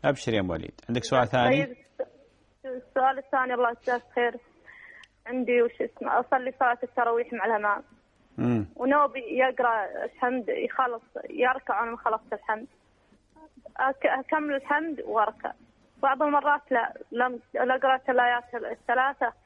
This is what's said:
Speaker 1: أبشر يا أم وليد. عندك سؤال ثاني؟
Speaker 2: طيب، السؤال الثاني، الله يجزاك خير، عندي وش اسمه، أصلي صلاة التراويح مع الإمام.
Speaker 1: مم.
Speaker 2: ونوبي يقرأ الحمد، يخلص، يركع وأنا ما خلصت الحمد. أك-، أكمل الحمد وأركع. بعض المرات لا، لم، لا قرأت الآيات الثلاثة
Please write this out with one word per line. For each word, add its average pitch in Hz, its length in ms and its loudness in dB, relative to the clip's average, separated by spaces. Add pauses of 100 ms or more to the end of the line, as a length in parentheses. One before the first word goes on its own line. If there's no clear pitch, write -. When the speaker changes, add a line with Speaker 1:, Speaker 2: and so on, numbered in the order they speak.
Speaker 1:
أبشر 135 280 2
يا 107 60 4
أم 92 100 -2
وليد. 82 400 -8
عندك 120 140 0
سؤال 127 240 2
ثاني؟ 127 380 4
Speaker 2:
طيب، 247 120 -16 (880)
السؤال 262 520 0
الثاني، 254 360 -2
الله 240 160 2
يجزاك 240 320 -4 (140)
خير، 240 200 0 (920)
عندي 240 340 0
وش 233 200 0
اسمه، - 380 -2
أصلي 254 400 -2
صلاة 240 240 2
التراويح 233 500 -2
مع 202 120 -4
الإمام. 208 380 0 (540)
Speaker 1:
مم. 120 380 0
Speaker 2:
ونوبي 277 440 2
يقرأ 240 840 0
الحمد، 247 440 -4
يخلص، - 540 -2 (260)
يركع 254 500 0
وأنا 233 120 -2
ما 233 60 -10
خلصت 226 360 -2
الحمد. 220 340 -6 (1080)
أك-، 269 280 -2
أكمل 294 500 0
الحمد 294 460 -2
وأركع. 214 500 -2 (520)
بعض 269 200 2
المرات 294 480 2
لا، 233 220 0 (180)
لم، 247 280 -2 (140)
لا 254 240 0
قرأت 262 320 2
الآيات 240 460 2
الثلاثة 247 800 -2 (120)